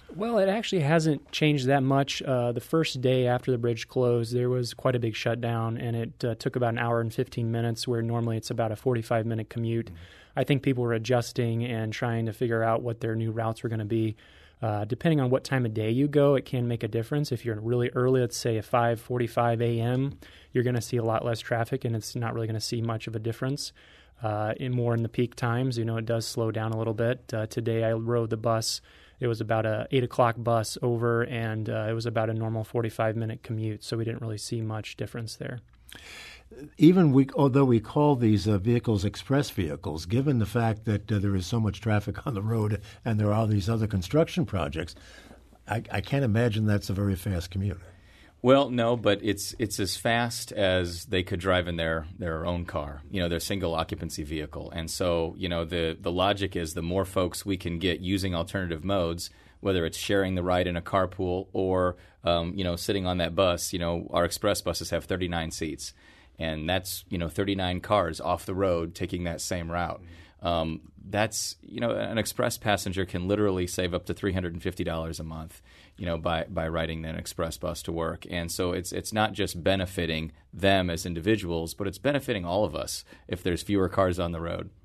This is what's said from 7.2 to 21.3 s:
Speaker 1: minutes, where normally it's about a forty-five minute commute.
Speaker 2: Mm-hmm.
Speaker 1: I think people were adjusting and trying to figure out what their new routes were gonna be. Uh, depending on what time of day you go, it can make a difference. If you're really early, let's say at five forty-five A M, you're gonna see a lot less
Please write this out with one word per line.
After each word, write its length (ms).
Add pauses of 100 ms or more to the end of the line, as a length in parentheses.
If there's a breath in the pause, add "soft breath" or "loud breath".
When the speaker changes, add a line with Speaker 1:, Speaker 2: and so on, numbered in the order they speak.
Speaker 1:
minutes, 360
where 140
normally 340
it's 140
about 220
a 40
forty-five 520
minute 240
commute. 340
Speaker 2:
Mm-hmm. 100 (400 loud breath)
Speaker 1:
I 100
think 180
people 200
were 100
adjusting 680
and 300
trying 320
to 80
figure 300
out 180
what 200
their 140
new 140
routes 320
were 80
gonna 160
be. 300 (480 soft breath)
Uh, 220
depending 340
on 100
what 140
time 200
of 120
day 160
you 160
go, 260
it 100
can 240
make 140
a 60
difference. 440
If 140
you're 140
really 300
early, 320
let's 140
say 220
at 80
five 340
forty-five 640
A 180
M, 380 (360 loud breath)
you're 100
gonna 180
see 160
a 60
lot 200
less 160